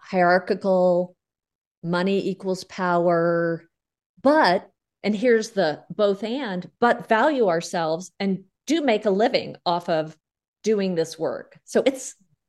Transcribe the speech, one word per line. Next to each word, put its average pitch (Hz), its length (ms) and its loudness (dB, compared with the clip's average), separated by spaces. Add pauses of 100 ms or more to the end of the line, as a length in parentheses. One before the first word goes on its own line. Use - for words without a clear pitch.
hierarchical 180 1120 2 (640)
money 180 460 -2
equals 185 380 -6
power, 170 1000 0 (580)
but, 262 480 2 (340)
and 214 120 0
here's 220 360 2
the 156 380 -2
both 202 340 0
and, 220 460 -8 (120)
but 240 260 0
value 240 400 2
ourselves 165 720 -2
and 196 240 -4 (240)
do 320 140 0
make 220 240 0
a 214 60 2
living 202 440 0 (100)
off 175 220 -2
of 160 300 -4 (460)
doing 196 320 0
this 165 220 -4
work. 135 460 -8
So 226 220 -2
it's, 269 300 -4 (340)